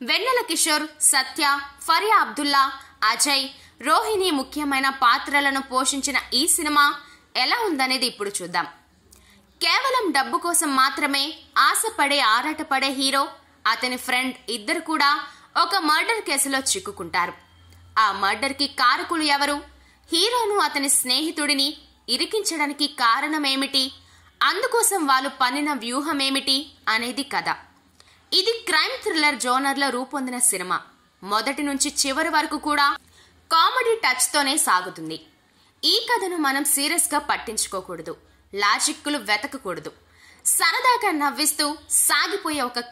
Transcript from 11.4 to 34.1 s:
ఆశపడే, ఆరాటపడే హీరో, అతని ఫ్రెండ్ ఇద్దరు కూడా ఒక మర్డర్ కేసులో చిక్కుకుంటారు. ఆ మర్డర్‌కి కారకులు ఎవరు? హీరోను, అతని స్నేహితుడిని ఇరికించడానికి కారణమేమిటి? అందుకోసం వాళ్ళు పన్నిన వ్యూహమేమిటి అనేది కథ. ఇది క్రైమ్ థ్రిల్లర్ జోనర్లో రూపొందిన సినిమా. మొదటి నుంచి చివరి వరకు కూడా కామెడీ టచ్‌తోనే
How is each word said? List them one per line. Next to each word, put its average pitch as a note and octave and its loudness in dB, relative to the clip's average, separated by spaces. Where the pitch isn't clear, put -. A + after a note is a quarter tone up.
ఆశపడే, C#4+ 2
ఆరాటపడే C4+ 0
హీరో, C4+ 0
అతని D3+ -2
ఫ్రెండ్ B3+ -2
ఇద్దరు A#3+ -4
కూడా D4+ 2
ఒక E4+ 2
మర్డర్ F#4 2
కేసులో C#4 -2
చిక్కుకుంటారు. F#3 -4
ఆ G#3+ 6
మర్డర్‌కి A3 -2
కారకులు D#4 2
ఎవరు? C#4+ 2
హీరోను, G#4 0
అతని C#4+ 0
స్నేహితుడిని C#4+ 0
ఇరికించడానికి D4 -4
కారణమేమిటి? C4+ 0
అందుకోసం G4+ 0
వాళ్ళు C4+ 2
పన్నిన C#4 0
వ్యూహమేమిటి C4+ -2
అనేది A#3 -2
కథ. E3+ -4
ఇది F#4 2
క్రైమ్ F4 0
థ్రిల్లర్ D4+ 0
జోనర్లో C4+ 0
రూపొందిన B3+ -6
సినిమా. F3+ 0
మొదటి A3 -2
నుంచి C#4+ -2
చివరి C#4+ 0
వరకు D4+ 0
కూడా D4 2
కామెడీ A4+ 4
టచ్‌తోనే C#4+ 2